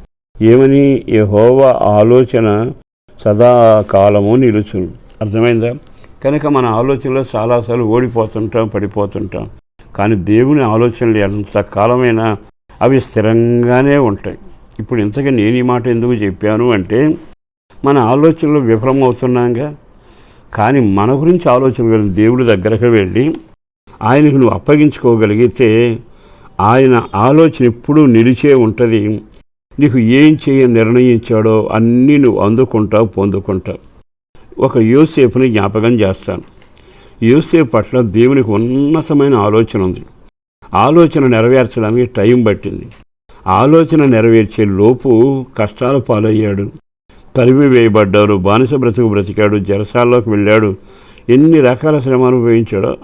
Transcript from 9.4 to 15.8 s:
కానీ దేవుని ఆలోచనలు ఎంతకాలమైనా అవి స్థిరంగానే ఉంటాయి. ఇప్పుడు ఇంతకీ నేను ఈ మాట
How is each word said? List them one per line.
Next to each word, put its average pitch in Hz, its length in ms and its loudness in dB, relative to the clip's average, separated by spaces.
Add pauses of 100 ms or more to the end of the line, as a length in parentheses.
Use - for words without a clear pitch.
కానీ 107 200 -2
దేవుని 120 480 0
ఆలోచనలు 117 540 -2
ఎంతకాలమైనా 107 1200 -2 (440)
అవి 131 180 0
స్థిరంగానే 120 960 0
ఉంటాయి. 101 400 -4 (420)
ఇప్పుడు 113 220 -6
ఇంతకీ 120 280 -4
నేను 113 260 0
ఈ 127 60 -2
మాట 123 260 -2